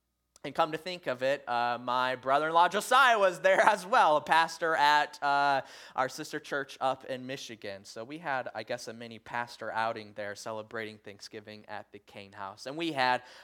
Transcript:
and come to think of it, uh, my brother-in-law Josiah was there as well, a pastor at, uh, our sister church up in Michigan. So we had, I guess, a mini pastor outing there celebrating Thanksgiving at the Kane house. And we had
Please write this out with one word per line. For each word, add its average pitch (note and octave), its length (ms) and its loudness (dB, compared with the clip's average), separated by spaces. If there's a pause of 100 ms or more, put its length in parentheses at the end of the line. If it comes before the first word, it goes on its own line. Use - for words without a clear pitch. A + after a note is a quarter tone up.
(460)
and C#3 80 -10
come D#3+ 200 0
to D#3 40 -4
think F3+ 300 -10
of B2+ 160 -4
it, C#3 240 -2
uh, A#2+ 340 -2
my B2+ 360 0
brother-in-law D3+ 500 2
Josiah A#3 500 4
was F#3+ 220 2
there F#3 220 4
as G#3 240 4
well, F#3 320 6
a C#3+ 40 0
pastor E3 540 2
at, D3 480 4
uh, C#3+ 380 2 (340)
our C3 140 0
sister D3+ 280 -10
church C#3+ 440 -8
up C3+ 240 -2
in B2+ 200 -8
Michigan. G#2+ 600 -12
So - 180 -12
we C#3+ 140 -14
had, C3+ 360 -4
I A2 100 -8
guess, B2 260 -8
a A#2 40 -12
mini A2+ 260 -16
pastor A#2 520 -8
outing A2 440 -4
there G#2 200 -8
celebrating A2 600 -10
Thanksgiving G#2+ 720 -18
at G#2 240 -14
the G#2 60 -18
Kane G2+ 340 -20
house. G2+ 320 -12
And C3+ 100 -10
we E3 160 -4
had B2+ 300 2 (220)